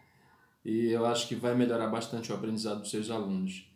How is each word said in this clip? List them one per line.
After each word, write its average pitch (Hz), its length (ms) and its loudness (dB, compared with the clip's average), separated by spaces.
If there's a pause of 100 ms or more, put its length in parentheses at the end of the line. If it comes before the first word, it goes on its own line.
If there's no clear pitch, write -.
(640)
E 113 240 2
eu 117 180 4
acho 117 220 0
que 117 80 -4
vai 120 180 0
melhorar 117 320 4
bastante 113 460 -4
o - 20 0
aprendizado 107 460 -2
dos - 100 -10
seus 107 180 -2
alunos. 98 680 -2